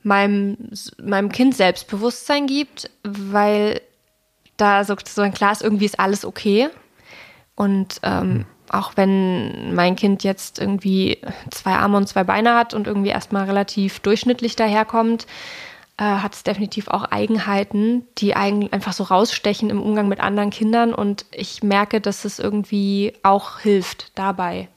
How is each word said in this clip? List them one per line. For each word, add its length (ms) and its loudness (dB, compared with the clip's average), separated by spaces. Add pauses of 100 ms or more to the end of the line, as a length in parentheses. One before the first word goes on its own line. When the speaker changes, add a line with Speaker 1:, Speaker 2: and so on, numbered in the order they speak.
Speaker 1:
meinem, 680 0 (320)
meinem 300 -2
Kind 240 4
Selbstbewusstsein 880 0
gibt, 440 -4 (140)
weil 760 2 (800)
da 260 4
so, 100 -2 (140)
so 140 -2
ein 100 2
klar 200 2
ist, 100 -6
irgendwie 240 2
ist 120 -2
alles 280 0
okay. 420 2 (880)
Und, 480 0
ähm, 260 -2
Speaker 2:
Mhm. 160 0 (240)
Speaker 1:
auch 280 -4
wenn 760 0
mein 220 2
Kind 280 2
jetzt 340 -4
irgendwie 600 0 (320)
zwei 240 -2
Arme 220 4
und 120 2
zwei 160 0
Beine 300 2
hat 200 2
und 120 -2
irgendwie 240 0
erstmal 340 -2
relativ 560 -2
durchschnittlich 560 0
daherkommt, 680 2 (720)
äh, 60 -2
hat's 380 -2
definitiv 460 -4
auch 160 -2
Eigenheiten, 1000 0 (120)
die 180 2
eigen-, 360 0
einfach 200 -4
so 120 -4
rausstechen 680 2
im 100 -2
Umgang 280 0
mit 120 -2
anderen 300 0
Kindern. 440 2
Und 360 -4
ich 320 -10
merke, 380 2
dass 240 -4
es 140 -8
irgendwie 840 0
auch 380 2
hilft 580 0
dabei 580 -4